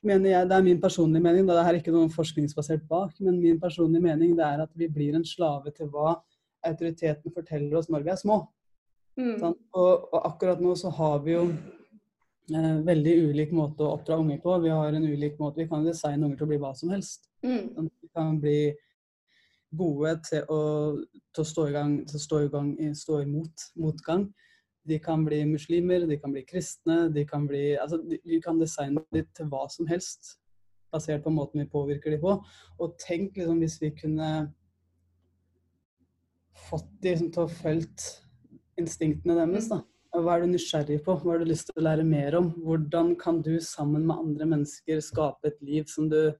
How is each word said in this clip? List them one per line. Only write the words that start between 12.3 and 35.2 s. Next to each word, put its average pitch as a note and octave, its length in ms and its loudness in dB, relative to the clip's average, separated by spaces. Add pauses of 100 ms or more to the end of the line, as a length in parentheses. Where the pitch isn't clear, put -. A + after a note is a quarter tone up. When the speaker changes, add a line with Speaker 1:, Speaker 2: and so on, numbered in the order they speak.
Speaker 1:
eh, D#3+ 340 2
veldig D#3+ 320 4 (160)
ulik D3+ 240 0
måte D3+ 320 0
å C#3+ 80 0
oppdra D#3+ 240 -2
unger D#3 240 0
på. F3+ 160 2
Vi E3 160 2
har D3+ 240 0
en D#3 80 0
ulik D3 320 -2
måte, D3+ 240 -4
vi D#3+ 80 -4
kan D#3 160 0
designe D3+ 400 0
unger C#3 140 -4
til D3+ 80 -2
å - 20 -2
bli D3 100 0
hva C#3 140 -6
som E3+ 180 -4
helst. - 360 -8 (100)
Speaker 2:
Mm. A#3+ 340 -4
Speaker 1:
Sant? D#3+ 240 -6
Vi - 160 -20
kan D#3+ 240 -2
bli D3 220 2 (1120)
gode D#3 520 0
til - 240 -4
å, D#3 120 0 (680)
til - 180 -4
å D#3+ 40 -8
stå D#3 200 -2
i C#3+ 40 -2
gang, D3 300 0
til D3 160 -10
å D3 60 -8
stå D3+ 160 0
i C#3+ 120 0
gang, C#3+ 200 -2 (200)
stå D3+ 300 -4
imot D3 520 -6
motgang. D#3+ 520 -2 (600)
De D#3 120 -2
kan D#3+ 260 -2
bli D3+ 200 0
muslimer, F3 640 0
de D3 120 0
kan C#3 140 -8
bli C#3 100 -6
kristne, E3 680 -2
de D3 160 0
kan D3 200 -2
bli, C#3+ 320 0
altså, D#3+ 240 -4
de, E3 220 -6
vi E3 180 -2
kan E3 180 -2
designe D3+ 500 -2
dem D#3+ 240 -4
til D#3 160 -8
hva C#3 200 -6
som - 180 -6
helst, - 520 -6 (540)
basert D3+ 300 -4
på D#3 100 -2
måten D3+ 280 -2
vi C#3+ 80 -4
påvirker C#3+ 440 -4
dem D3 120 -2
på. G3 120 2 (380)
Og E3+ 240 -6
tenk F#3+ 380 -6
liksom E3 240 0
hvis D#3+ 180 -2
vi D3+ 140 -4
kunne D#3 380 -4 (2250)